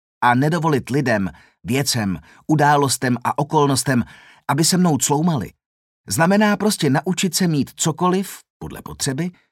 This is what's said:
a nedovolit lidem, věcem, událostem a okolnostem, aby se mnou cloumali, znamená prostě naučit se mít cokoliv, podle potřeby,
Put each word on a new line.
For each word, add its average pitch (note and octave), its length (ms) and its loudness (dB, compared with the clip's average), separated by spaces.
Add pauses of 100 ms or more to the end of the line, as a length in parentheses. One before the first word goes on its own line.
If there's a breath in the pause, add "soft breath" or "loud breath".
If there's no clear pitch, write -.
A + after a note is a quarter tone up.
(240)
a B2 120 4
nedovolit D#3+ 540 0
lidem, A#2 400 0 (340 loud breath)
věcem, A2 560 -2 (280 loud breath)
událostem C#3+ 760 2
a - 140 -2
okolnostem, C#3 680 0 (440 loud breath)
aby C#3+ 160 0
se F3+ 140 2
mnou E3+ 200 2
cloumali, D3 540 -2 (560)
znamená G3 500 2
prostě G3 320 0
naučit D#3+ 460 -2
se F#3 120 0
mít C#3+ 280 -2
cokoliv, F3+ 640 -2 (200)
podle - 220 -12
potřeby, C#3+ 500 -6 (200 soft breath)